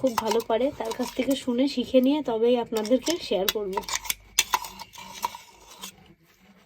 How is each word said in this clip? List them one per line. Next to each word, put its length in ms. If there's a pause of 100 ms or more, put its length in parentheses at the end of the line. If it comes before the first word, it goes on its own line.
খুব 100 (120)
ভালো 160 (100)
পারে, 160 (140)
তার 180
কাছ 100 (100)
থেকে 160 (100)
শুনে 300
শিখে 320
নিয়ে 140 (100)
তবেই 260 (100)
আপনাদেরকে 460 (160)
শেয়ার 280
করব। 180 (3000)